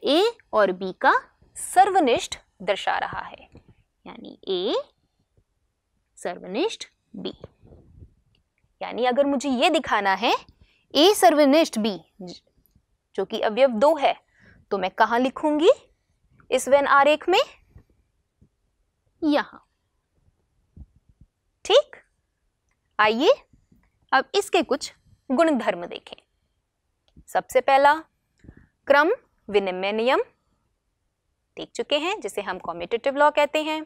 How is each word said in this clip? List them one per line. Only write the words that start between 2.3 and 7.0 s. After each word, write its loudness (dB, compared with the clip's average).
दर्शा -4
रहा -8
है, -20
यानी -20
ए -4
सर्वनिष्ठ -8